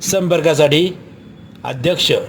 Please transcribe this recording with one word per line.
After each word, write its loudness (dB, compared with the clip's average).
संपर्कासाठी 2
अध्यक्ष -2